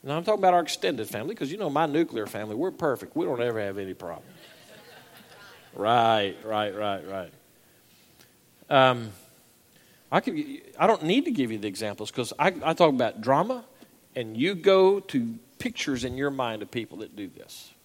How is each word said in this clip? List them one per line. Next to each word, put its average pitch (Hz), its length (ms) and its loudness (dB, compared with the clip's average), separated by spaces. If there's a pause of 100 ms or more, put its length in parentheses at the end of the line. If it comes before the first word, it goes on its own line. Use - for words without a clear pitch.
Now, 139 120 -4
I'm 170 80 -4
talking 214 160 2
about 185 140 6
our 175 80 6
extended 143 460 -4
family, 131 260 -6
'cause 139 180 -6
you 208 60 -8
know 185 120 -2
my 156 160 2
nuclear 143 400 0
family, 107 300 -8
we're 175 160 -2
perfect. 131 420 -4
We 170 100 -2
don't 131 160 -2
ever 117 200 0
have 101 180 -4
any 95 160 -8
problem. 82 320 -12 (1500)
Right, 110 600 4 (100)
right, 107 320 -2
right, 98 320 -4
right. 95 240 -8 (1400)
Um, 123 440 4 (1000)
I 170 100 2
could, 190 160 -6 (420)
I 165 80 4
don't 202 180 4
need 240 220 2
to 320 40 -2
give 127 220 0
you 110 60 -6
the 104 100 -4
examples, 104 420 -6
'cause 120 280 -4
I, 156 100 4 (160)
I 160 100 0
talk 160 160 6
about 120 300 0
drama, 180 440 0 (520)
and 113 200 -8
you 175 180 0
go 190 460 6
to 117 380 -2 (200)
pictures 139 460 -4
in 123 120 -6
your 143 140 0
mind 117 320 -4
of 95 80 -12
people 107 280 -8
that - 160 -14
do 101 140 -10
this. - 420 -20 (140)